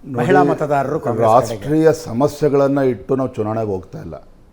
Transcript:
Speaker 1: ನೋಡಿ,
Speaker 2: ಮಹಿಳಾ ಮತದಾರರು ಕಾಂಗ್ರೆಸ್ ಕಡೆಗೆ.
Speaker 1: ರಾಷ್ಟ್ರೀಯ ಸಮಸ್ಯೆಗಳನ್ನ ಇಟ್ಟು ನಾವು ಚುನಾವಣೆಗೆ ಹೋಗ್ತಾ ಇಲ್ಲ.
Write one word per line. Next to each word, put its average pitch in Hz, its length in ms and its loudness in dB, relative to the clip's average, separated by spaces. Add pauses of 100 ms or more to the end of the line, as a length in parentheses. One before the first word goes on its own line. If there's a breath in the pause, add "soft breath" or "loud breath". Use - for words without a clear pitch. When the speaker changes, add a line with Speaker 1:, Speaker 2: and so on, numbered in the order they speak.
Speaker 1:
ನೋಡಿ, 135 120 -8
Speaker 2:
ಮಹಿಳಾ 147 260 4
ಮತದಾರರು 139 560 0
ಕಾಂಗ್ರೆಸ್ 113 320 0
ಕಡೆಗೆ. 120 200 4
Speaker 1:
ರಾಷ್ಟ್ರೀಯ 147 420 2
ಸಮಸ್ಯೆಗಳನ್ನ 139 840 0
ಇಟ್ಟು 131 380 0
ನಾವು 131 140 -4
ಚುನಾವಣೆಗೆ 110 380 -4
ಹೋಗ್ತಾ 92 340 -8
ಇಲ್ಲ. 76 260 -16 (260)